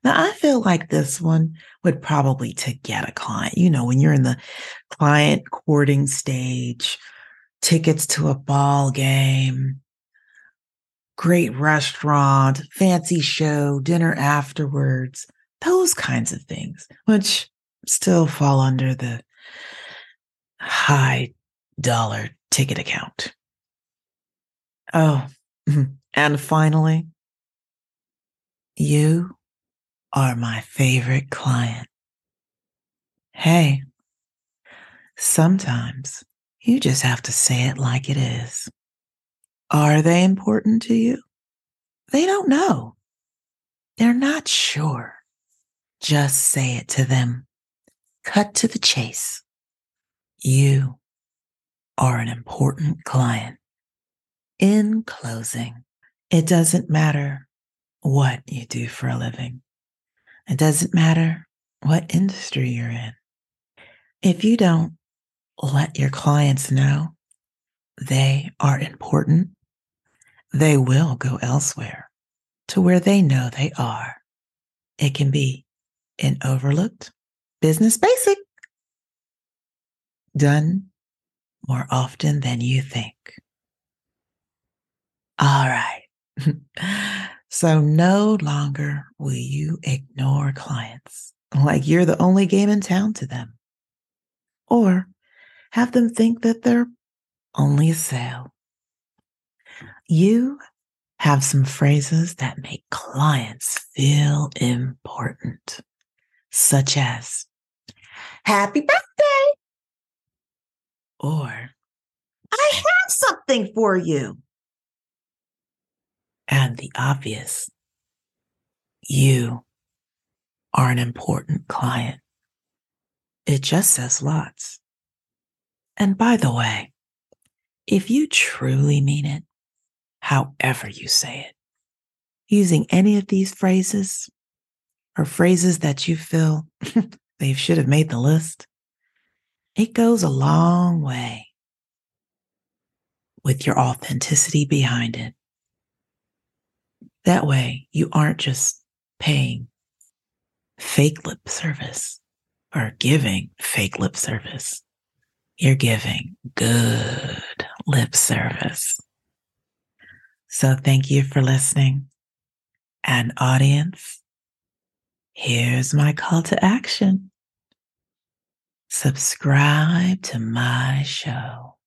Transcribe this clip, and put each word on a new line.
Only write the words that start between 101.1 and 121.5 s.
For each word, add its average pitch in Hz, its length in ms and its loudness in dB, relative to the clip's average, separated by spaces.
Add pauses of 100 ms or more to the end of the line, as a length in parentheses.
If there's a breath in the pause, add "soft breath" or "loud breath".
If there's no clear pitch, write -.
have 139 240 2
some 139 200 2
phrases 147 720 0
that 127 260 -8
make - 300 -16
clients 131 880 -4 (160)
feel 147 640 2
important, - 1200 -6 (720)
such - 460 2
as, 123 500 -6 (1000 loud breath)
"Happy 202 360 0
birthday!" 571 720 2 (1700)
or, 123 520 -6 (800)
"I 571 220 2
have 740 380 0
something 269 640 0
for 208 240 2
you." 147 400 -2 (2000)
And 131 300 0
the - 180 -14
obvious, 131 720 -4 (1300)
"You 131 640 2 (1080)
are 127 160 2
an 123 100 0
important - 680 -6